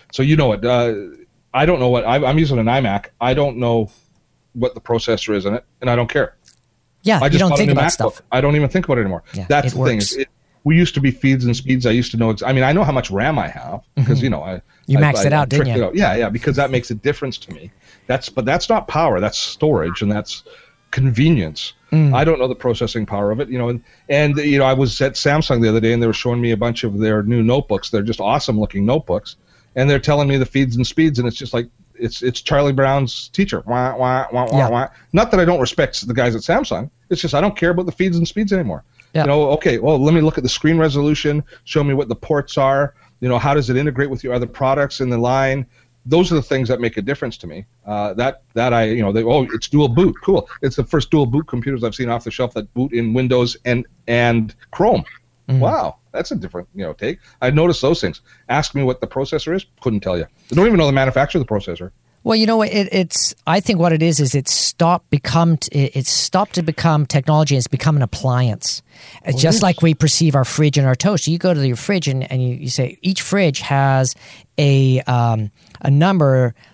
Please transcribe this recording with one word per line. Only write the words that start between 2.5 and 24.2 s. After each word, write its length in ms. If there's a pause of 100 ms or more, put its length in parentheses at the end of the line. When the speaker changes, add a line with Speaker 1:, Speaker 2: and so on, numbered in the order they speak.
Speaker 1:
an 60
iMac. 400 (160)
I 120
don't 240
know 320 (640)
what 240
the 60
processor 520
is 120
in 80
it, 100 (160)
and 100
I 60
don't 140
care. 260 (680)
Speaker 2:
Yeah, 180
Speaker 1:
I 60
Speaker 2:
you 40
Speaker 1:
just 80
Speaker 2:
don't 120
Speaker 1:
bought 40
a 40
Speaker 2:
think 100
Speaker 1:
new 40
Speaker 2:
about 120
Speaker 1:
MacBook. 60
Speaker 2:
stuff. 380
Speaker 1:
I 120
don't 160
even 100
think 180
about 120
it 40
anymore. 220 (100)
Speaker 2:
Yeah, 140
Speaker 1:
That's 200
Speaker 2:
it 100
Speaker 1:
the 80
thing. 140
Speaker 2:
works. 140
Speaker 1:
It, 140 (380)
we 100
used 200
to 40
be 120
feeds 340
and 100
speeds. 300
I 60
used 200
to 60
know 140
ex-, 120
I 80
mean, 140
I 80
know 100
how 80
much 180
ram 300
I 80
have 340 (140)
because, 220
Speaker 2:
Mm-hmm. 80
Speaker 1:
you 60
know, 120
I, 180 (260)
Speaker 2:
You 100
Speaker 1:
I, 40
Speaker 2:
maxed 220
Speaker 1:
I, 40
Speaker 2:
it 60
Speaker 1:
I 40
Speaker 2:
out, 120
didn't 180
Speaker 1:
tricked 100
Speaker 2:
you? 60
Speaker 1:
it 40
out. 80
Yeah, 200
yeah, 140
because 280
that 140
makes 200
a 40
difference 420
to 160
me. 180 (360)
That's, 200
but 160
that's 240
not 220
power. 320
That's 160
storage, 640
and 100
that's 320 (480)
convenience. 840 (180)
Speaker 2:
Mm. 220
Speaker 1:
I 120
don't 140
know 80
the 80
processing 500
power 260
of 80
it, 100
you 80
know, 120
and, 120 (280)
and, 280